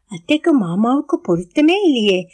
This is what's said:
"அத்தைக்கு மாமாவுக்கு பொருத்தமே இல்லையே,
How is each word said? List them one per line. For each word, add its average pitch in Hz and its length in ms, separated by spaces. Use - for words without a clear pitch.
"அத்தைக்கு 302 520
மாமாவுக்கு 233 680
பொருத்தமே 302 560
இல்லையே, 208 500